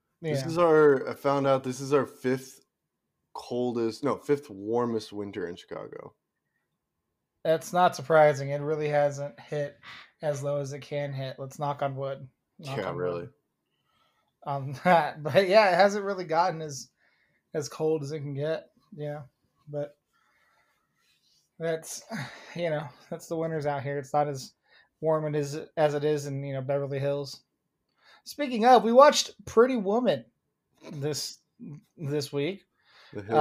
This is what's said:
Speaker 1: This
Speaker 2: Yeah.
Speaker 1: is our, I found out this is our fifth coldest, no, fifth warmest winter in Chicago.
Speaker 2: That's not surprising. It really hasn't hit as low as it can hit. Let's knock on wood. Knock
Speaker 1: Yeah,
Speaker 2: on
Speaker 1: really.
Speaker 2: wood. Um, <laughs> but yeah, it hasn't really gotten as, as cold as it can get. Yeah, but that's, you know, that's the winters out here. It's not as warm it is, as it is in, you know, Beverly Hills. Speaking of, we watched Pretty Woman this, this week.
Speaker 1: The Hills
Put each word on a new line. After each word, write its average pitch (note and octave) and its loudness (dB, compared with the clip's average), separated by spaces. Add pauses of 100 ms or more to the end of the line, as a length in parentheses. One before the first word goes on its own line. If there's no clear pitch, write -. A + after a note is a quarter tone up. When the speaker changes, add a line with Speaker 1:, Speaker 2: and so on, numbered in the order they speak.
(200)
Speaker 1:
This D3+ -4
Speaker 2:
Yeah. C3+ -6
Speaker 1:
is D#3+ -4
our, D#3 6
I - -8
found C#3 0
out C3+ 4
this B2+ -6
is C#3 -2
our C3+ 4
fifth - -6 (680)
coldest, A#2 -2
no, A#2+ 0
fifth C#3+ -2
warmest A2 -4
winter G2+ -8
in F2+ -10
Chicago. - -14 (1300)
Speaker 2:
That's D#3+ 0
not F3 4
surprising. D3+ 4
It C#3+ -4
really D3+ -2
hasn't C#3+ 0
hit D3 -8 (460)
as D3 -2
low C#3+ -2
as C#3 -8
it C#3+ -12
can C#3+ -6
hit. C3+ -8
Let's C3 -14
knock C#3+ -2
on C#3 -2
wood. C3+ -8 (300)
Knock C3+ -8
Speaker 1:
Yeah, F#2+ -4
Speaker 2:
on E2+ -6
Speaker 1:
really. F2 -4
Speaker 2:
wood. F2 -14 (1120)
Um, C#3 -6
<laughs> - -18
but D#3 2
yeah, G3+ 8
it F3+ 4
hasn't G3+ 4
really F#3+ -4
gotten D#3+ 0
as, C#3+ -12 (640)
as D3 -4
cold D#3 0
as C#3 -8
it D#3 -8
can C#3+ -8
get. D3+ -4 (260)
Yeah, D3 -8 (460)
but C#3+ -8 (1600)
that's, D#3+ -6 (540)
you E3+ -2
know, D3+ -4 (240)
that's E3 -12
the E3+ -6
winters D#3+ -4
out C#3+ -4
here. C#3+ -4
It's C3+ -10
not D3 4
as C3+ -8 (480)
warm D#3 0
it D3+ 0
is, C#3+ -4 (200)
as D3+ 4
it C#3+ -2
is D3 0
in, C#3 -8
you C#3 -8
know, C3+ -6
Beverly C#3 -4
Hills. C#3+ -4 (840)
Speaking B3 -2
of, A#3+ 8
we A3+ 2
watched C4+ 8 (140)
Pretty B3+ 4
Woman G3 0 (680)
this, C#3+ -6 (600)
this C#3+ -4
week. D3 -4 (500)
Speaker 1:
The G#2+ -10
Hills G2 -10